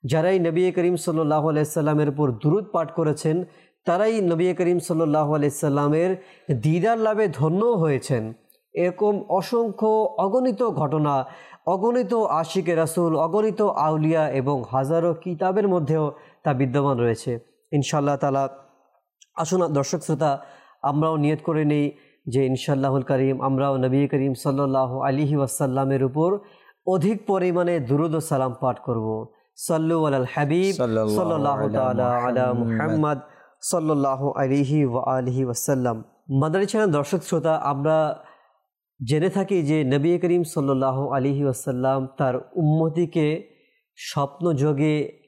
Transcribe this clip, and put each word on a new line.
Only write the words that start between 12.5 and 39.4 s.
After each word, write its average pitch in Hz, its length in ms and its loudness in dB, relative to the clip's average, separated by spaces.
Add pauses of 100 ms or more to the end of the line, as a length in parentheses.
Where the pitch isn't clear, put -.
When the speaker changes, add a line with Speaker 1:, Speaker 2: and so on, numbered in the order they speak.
Speaker 1:
রাসূল, 160 400 0
অগণিত 208 460 0
আউলিয়া 156 680 2
এবং 135 420 -2
হাজারো 165 420 0
কিতাবের 185 540 -2
মধ্যেও 156 440 0 (320)
তা 147 100 0
বিদ্যমান 135 460 0
রয়েছে। 120 400 0 (320)
ইনশাআল্লাহ 143 440 0
তাআলা 135 340 0 (840)
আসুন, 170 320 0
দর্শক 147 360 -2
শ্রোতা, 143 420 -2 (360)
আমরাও 156 360 0
নিয়ত 151 260 0
করে 156 220 0
নেই 147 260 2 (360)
যে 135 180 2
ইনশাআল্লাহুল 135 560 0
করিম 131 400 0
আমরাও 135 360 0
নবী 131 300 2
করিম 135 260 0
সাল্লাল্লাহু 135 680 -2
আলাইহি 139 340 0
ওয়াসাল্লামের 135 680 0
উপর 160 360 0 (480)
অধিক 185 380 0
পরিমাণে 175 540 0
দুরূদ 147 360 0
ও 147 40 0
সালাম 131 420 -2
পাঠ 123 180 -2
করব। 110 540 -4 (240)
সাল্লু 160 480 0
আলাল 135 200 0 (100)
হাবিব 170 400 0
Speaker 2:
সাল্লাল্লাহু 110 440 0
Speaker 1:
সাল্লাল্লাহু 143 500 0
তাআলা 123 480 0
Speaker 2:
আলা - 0 -
Speaker 1:
আলা 123 360 0
Speaker 2:
মুহাম্মাদ। 113 280 -2
Speaker 1:
মুহাম্মাদ 151 380 0 (420)
সাল্লাল্লাহু 143 680 0
আলাইহি 139 540 2
ওয়া 127 300 0
আলিহি 127 300 0
ওয়াসাল্লাম। 123 580 -2 (260)
মাদানী 156 360 2
চ্যানেল 214 260 2
দর্শক 147 320 0
শ্রোতা, 160 320 0
আমরা 147 680 0 (840)
জেনে 156 200 2
থাকি 190 340 0